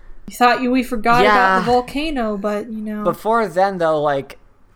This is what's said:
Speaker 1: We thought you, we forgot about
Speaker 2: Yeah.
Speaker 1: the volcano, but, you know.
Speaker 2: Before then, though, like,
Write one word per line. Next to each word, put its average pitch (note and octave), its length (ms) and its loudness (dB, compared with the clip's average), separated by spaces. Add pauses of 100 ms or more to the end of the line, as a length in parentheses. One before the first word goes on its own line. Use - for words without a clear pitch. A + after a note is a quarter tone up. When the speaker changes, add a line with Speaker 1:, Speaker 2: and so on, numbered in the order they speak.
(280)
Speaker 1:
We F#3+ 60 -14
thought B3 280 2
you, B3 80 0
we C4 120 2
forgot A#3 420 2
about G#3 100 4
Speaker 2:
Yeah. F#3+ 260 4
Speaker 1:
the G#3+ 60 -2
volcano, B3 680 -2
but, G#3 340 -6
you A3 120 -10
know. G#3+ 220 -8
Speaker 2:
Before G#3+ 420 0
then, F#3 320 0
though, D#3+ 220 0
like, C#3+ 380 -2 (380)